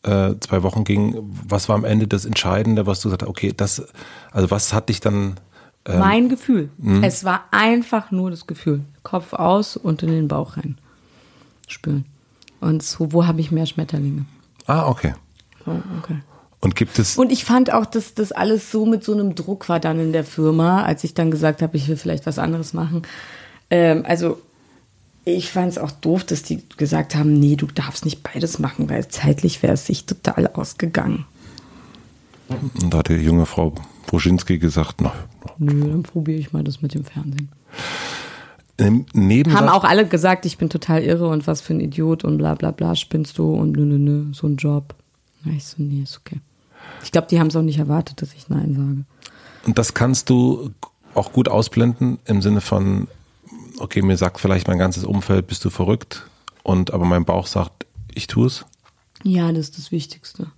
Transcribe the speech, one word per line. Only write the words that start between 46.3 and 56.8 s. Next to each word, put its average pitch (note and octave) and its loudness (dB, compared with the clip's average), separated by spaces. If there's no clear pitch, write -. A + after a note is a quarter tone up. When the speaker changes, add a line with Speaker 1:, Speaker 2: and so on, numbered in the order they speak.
Speaker 2:
Ich - -14
glaub, E3 0
die E3+ 4
haben's D#3 2
auch E3 2
nicht D#3 0
erwartet, D3+ -2
dass C#3+ -10
ich - -20
Nein D3 0
sage. C#3 -2
Speaker 1:
Und A2+ 2
das A2+ 0
kannst B2 0
du B2 2
auch - 0
gut B2 2
ausblenden A#2 2
im G2+ 2
Sinne G#2 2
von, G2 0
okay, - -2
mir F#2+ 4
sagt F2+ 0
vielleicht F#2+ 2
mein F#2 2
ganzes F#2 0
Umfeld, F#2+ 0
bist - -6
du - 0
verrückt, - -2
und F#2 0